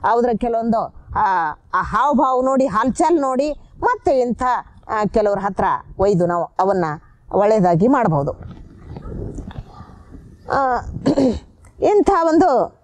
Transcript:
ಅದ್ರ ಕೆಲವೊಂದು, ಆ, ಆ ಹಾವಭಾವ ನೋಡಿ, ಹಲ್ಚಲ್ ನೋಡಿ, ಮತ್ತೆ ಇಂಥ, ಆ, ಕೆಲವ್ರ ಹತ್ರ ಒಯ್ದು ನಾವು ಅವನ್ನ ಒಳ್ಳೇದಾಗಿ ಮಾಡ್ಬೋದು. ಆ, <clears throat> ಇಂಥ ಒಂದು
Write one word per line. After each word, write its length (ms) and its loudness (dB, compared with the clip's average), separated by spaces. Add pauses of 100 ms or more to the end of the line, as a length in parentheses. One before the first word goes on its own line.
ಅದ್ರ 340 2
ಕೆಲವೊಂದು, 680 -4 (100)
ಆ, 360 0 (220)
ಆ 80 0
ಹಾವಭಾವ 600 0
ನೋಡಿ, 260 2
ಹಲ್ಚಲ್ 540 0
ನೋಡಿ, 300 -2 (300)
ಮತ್ತೆ 380 2
ಇಂಥ, 240 -2 (460)
ಆ, 140 -2 (100)
ಕೆಲವ್ರ 260 2
ಹತ್ರ 260 -2 (340)
ಒಯ್ದು 260 2
ನಾವು 180 0
ಅವನ್ನ 420 0 (480)
ಒಳ್ಳೇದಾಗಿ 540 4
ಮಾಡ್ಬೋದು. 440 2 (2250)
ಆ, 240 -2
<clears throat> 1040 -4
ಇಂಥ 300 2 (120)
ಒಂದು 640 2